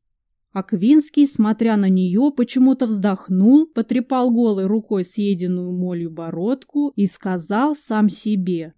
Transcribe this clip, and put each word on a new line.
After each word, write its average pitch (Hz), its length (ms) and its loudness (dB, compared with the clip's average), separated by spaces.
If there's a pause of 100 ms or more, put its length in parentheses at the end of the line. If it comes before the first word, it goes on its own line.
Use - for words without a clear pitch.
(540)
Аквинский, 269 720 2
смотря 220 500 0
на 202 120 2
нее, 185 420 2
почему-то 262 560 2
вздохнул, 208 800 2
потрепал 247 640 -2
голой 214 360 0
рукой 208 380 -2
съеденную 180 680 -4
молью 175 400 -6
бородку 208 840 -6
и 202 140 0
сказал 202 680 -4
сам 214 340 -2
себе 180 680 -6